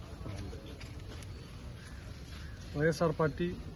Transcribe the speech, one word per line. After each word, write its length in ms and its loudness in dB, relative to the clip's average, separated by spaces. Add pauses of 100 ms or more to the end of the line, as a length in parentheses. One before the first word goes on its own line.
(400)
ఉంది. 180 -4 (2250)
వైఎస్ఆర్ 440 8
పార్టీ 280 6 (280)